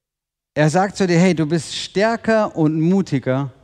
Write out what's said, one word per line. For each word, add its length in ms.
Er 160
sagt 280
zu 100
dir, 100
„Hey, 160
du 120
bist 280
stärker 840
und 240
mutiger 720